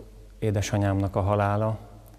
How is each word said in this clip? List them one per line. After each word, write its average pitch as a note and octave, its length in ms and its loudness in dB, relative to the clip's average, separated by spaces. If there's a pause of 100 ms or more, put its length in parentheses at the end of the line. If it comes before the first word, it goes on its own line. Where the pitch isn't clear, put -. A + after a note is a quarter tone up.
(380)
édesanyámnak G2 800 0
a G#2+ 40 2
halála, G#2 580 2 (400)